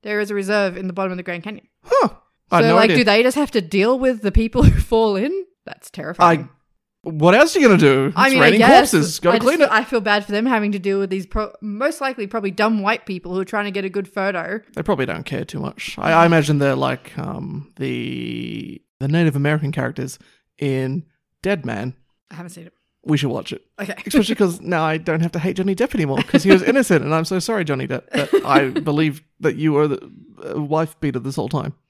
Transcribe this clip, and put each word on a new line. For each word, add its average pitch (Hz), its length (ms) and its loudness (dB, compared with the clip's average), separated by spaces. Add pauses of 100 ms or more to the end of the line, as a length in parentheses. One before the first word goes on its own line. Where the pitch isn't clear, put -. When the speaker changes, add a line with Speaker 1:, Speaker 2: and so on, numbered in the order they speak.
Speaker 1:
There 208 180 -4
is 202 100 -4
a 208 40 -4
reserve 196 420 -2
in 190 100 -8
the 185 60 -6
bottom 190 200 -4
of 180 60 -8
the 180 60 -12
Grand 175 180 -10
Canyon. - 240 -14 (160)
Speaker 2:
Huh. - 280 2 (400)
I 175 80 2
had - 60 6
Speaker 1:
So, 226 40 4
Speaker 2:
no 170 80 6
Speaker 1:
like, 220 80 6
Speaker 2:
idea. 247 140 4
Speaker 1:
do 240 60 2
they 214 200 4
just 254 120 0
have 294 140 -2
to 220 100 0
deal 202 380 0
with 247 240 -2
the 196 100 -2
people 226 300 2
<laughs> - 20 6
who - 160 8
fall 226 360 0
in? 349 280 -4 (200)
That's - 260 -20
terrifying. 165 580 0 (560)
Speaker 2:
I, 165 60 -8
what 160 240 4
else 302 200 6
are 359 60 2
you 262 80 8
gonna 196 120 8
do? 135 360 4
Speaker 1:
I 240 100 4
Speaker 2:
It's 269 80 2
Speaker 1:
mean, 262 80 4
I - 40 8
Speaker 2:
raining 208 140 6
Speaker 1:
guess. 277 300 8
Speaker 2:
corpses. 156 300 0
Gotta - 160 4
Speaker 1:
I - 20 2
Speaker 2:
clean 269 200 2
Speaker 1:
just, 294 120 4
Speaker 2:
it. 220 40 2
Speaker 1:
I 220 100 2
feel 233 160 -2
bad 208 240 0
for 202 80 -8
them 220 140 0
having 214 260 0
to 202 60 -4
deal 196 200 -2
with 196 120 -4
these 190 160 -6
pro-, 214 340 -6
most 226 400 -6
likely 262 260 -6
probably 202 240 -6
dumb 214 320 0
white 220 240 -4
people 180 280 -8
who 190 60 -2
are 185 40 -4
trying 202 220 -4
to 202 40 -8
get 196 140 -6
a 190 60 -6
good 196 180 -6
photo. 190 520 -6 (140)
Speaker 2:
They 165 80 -8
probably 139 240 -2
don't 80 180 -8
care 165 200 -8
too - 160 -12
much. - 380 -10
I, 160 140 -2
I 170 140 6
imagine 156 320 2
they're 139 160 2
like, 131 440 -6
um, - 580 -12
the, 120 1040 -10 (200)
the 135 80 -4
Native 156 280 2
American 147 360 -2
characters 123 460 -8 (400)
in 135 460 -4 (380)
Dead 185 240 -4
Man. 117 280 -8 (360)
Speaker 1:
I 180 40 -20
haven't 175 160 -16
seen 170 160 -20
it. - 60 -20 (320)
Speaker 2:
We 151 120 0
should 135 140 -2
watch - 220 -8
it. - 100 -14 (180)
Speaker 1:
Okay. 196 200 -10
<laughs> - 60 -16
Speaker 2:
Especially 226 280 2
'cause 185 260 0
now 165 240 -2
I 160 140 -2
don't 165 220 -2
have 170 120 0
to 175 60 -6
hate 180 180 -4
Johnny 190 180 -2
Depp 240 200 -2
anymore 151 280 -2
'cause - 200 2
he 196 80 2
was 190 120 8
Speaker 1:
<laughs> - 20 -6
Speaker 2:
innocent, 220 400 2
and 151 100 -2
I'm 160 100 0
so 185 140 -4
sorry, 202 260 -4
Johnny 135 220 -4
Depp, 131 260 -8
but - 320 0
I 147 240 2
Speaker 1:
<laughs> 185 120 -6
Speaker 2:
believe 151 420 -2 (180)
that 139 160 -2
you 151 160 0
were 147 160 2
the, - 220 -6 (460)
uh, 151 40 -4
wife 156 400 -4
beater 135 180 -4
this 131 180 -8
whole 113 120 -6
time. 147 260 -6 (160)